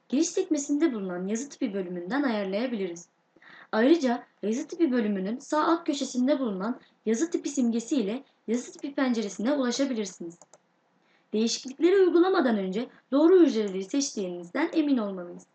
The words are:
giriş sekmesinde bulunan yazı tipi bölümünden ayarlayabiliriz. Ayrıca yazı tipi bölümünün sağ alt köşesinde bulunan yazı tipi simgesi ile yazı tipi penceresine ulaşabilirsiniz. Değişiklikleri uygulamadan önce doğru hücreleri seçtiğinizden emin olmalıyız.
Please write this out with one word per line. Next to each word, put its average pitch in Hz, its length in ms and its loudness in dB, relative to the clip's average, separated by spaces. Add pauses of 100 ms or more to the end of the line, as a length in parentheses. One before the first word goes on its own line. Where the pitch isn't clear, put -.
giriş 302 200 0
sekmesinde 294 640 -2
bulunan 185 340 -6
yazı 226 220 -4
tipi 220 260 -6
bölümünden 180 480 -4
ayarlayabiliriz. 208 840 -4 (640)
Ayrıca 262 520 4 (180)
yazı 233 260 -2
tipi 294 240 0
bölümünün 208 460 0
sağ 302 260 -2
alt 339 220 0
köşesinde 269 520 0
bulunan 220 420 -4 (260)
yazı 226 240 0
tipi - 180 -4
simgesi 240 480 0
ile 220 280 -2 (220)
yazı 247 260 -4
tipi 285 220 -10
penceresine 226 580 0
ulaşabilirsiniz. 240 840 -2 (920)
Değişiklikleri 254 640 0
uygulamadan 339 640 4
önce 190 300 -4 (220)
doğru 339 300 8
hücreleri 208 440 2
seçtiğinizden 196 880 -4
emin 285 260 2
olmalıyız. 180 560 -6